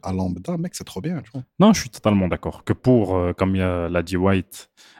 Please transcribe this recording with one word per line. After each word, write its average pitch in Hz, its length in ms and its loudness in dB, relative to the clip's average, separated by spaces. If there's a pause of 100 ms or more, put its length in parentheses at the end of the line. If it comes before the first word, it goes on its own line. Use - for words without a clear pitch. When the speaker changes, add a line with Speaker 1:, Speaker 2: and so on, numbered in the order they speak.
Speaker 1:
à 95 120 -6
lambda, 92 440 -4
mec, 175 160 -8
c'est - 120 -14
trop - 160 -14
bien, 160 200 -8
tu - 100 -20
vois. 131 120 -12 (160)
Speaker 2:
Non, 208 140 8
je - 80 0
suis - 80 -12
totalement 101 400 0
d'accord 82 340 -6
que - 100 -2
pour, 107 420 2
euh, 90 180 0
comme 95 220 0
il 95 40 0
y - 20 0
a, 90 280 -2
l'a 87 140 0
dit 87 120 -6
White, 92 540 0 (300)